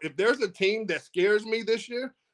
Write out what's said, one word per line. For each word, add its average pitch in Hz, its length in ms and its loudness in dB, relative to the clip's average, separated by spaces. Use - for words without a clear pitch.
if 147 120 -6
there's 226 260 2
a 214 60 0
team 202 400 0
that 160 140 -2
scares 208 440 2
me 220 180 -2
this 220 260 -2
year, 247 240 -6